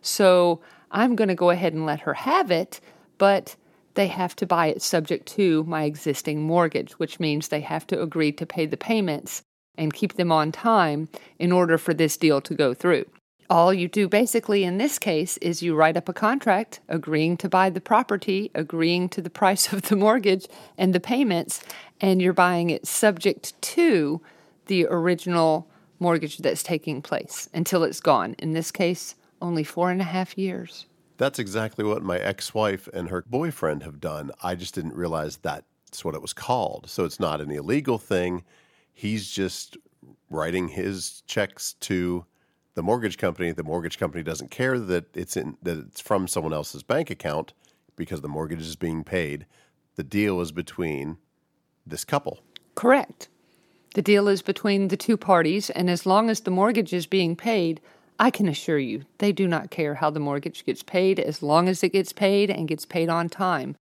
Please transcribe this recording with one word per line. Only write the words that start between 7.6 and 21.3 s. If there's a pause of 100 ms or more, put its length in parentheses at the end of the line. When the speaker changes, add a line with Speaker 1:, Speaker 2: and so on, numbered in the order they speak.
Speaker 1:
have
to
agree
to
pay
the
payments (340)
and
keep
them
on
time (280)
in
order
for
this
deal
to
go
through." (460)
All
you
do
basically
in
this
case
is
you
write
up
a
contract
agreeing
to
buy
the
property,
agreeing
to
the
price
of
the
mortgage (320)
and
the
payments, (380)